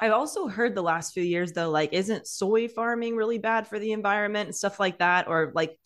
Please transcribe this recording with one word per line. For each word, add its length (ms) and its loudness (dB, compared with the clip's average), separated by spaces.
I've 100 4
also 340 0
heard 280 0
the 80 -2
last 320 0
few 80 -2
years, 300 0
though, 180 -2
like, 240 2
isn't 320 0
soy 420 2
farming 480 -2
really 220 0
bad 280 0
for 120 -6
the 140 -2
environment 560 0
and 60 -10
stuff 240 -4
like 200 0
that? 280 4
Or, 280 0
like, 320 0